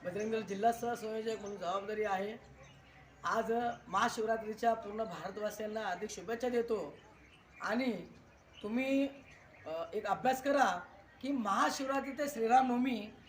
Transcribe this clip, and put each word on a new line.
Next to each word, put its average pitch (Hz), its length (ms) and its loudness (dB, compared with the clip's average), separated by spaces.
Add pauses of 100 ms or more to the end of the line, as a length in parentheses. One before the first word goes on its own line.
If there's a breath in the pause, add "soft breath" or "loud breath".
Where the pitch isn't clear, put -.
बजरंग 202 260 -4
दल 220 100 0
जिल्हा 202 320 2
सहसंयोजक 220 680 -4
म्हणून 202 160 -8
जबाबदारी 202 460 -2
आहे. 202 300 0 (920)
आज 208 280 2 (360)
महाशिवरात्रीच्या 220 840 2
पूर्ण 220 300 -4
भारतवासियांना 208 760 -6
हार्दिक 202 300 -4
शुभेच्छा 226 380 -4
देतो. 226 480 0 (640)
आणि 233 300 0 (680)
तुम्ही, 269 460 2 (580)
अ, 160 160 -4 (120)
एक 208 120 -2
अभ्यास 247 360 2
करा 254 380 4 (420)
की 269 100 -2
महाशिवरात्री 269 760 2
ते 285 180 -2
श्रीरामनवमी 247 840 4 (160)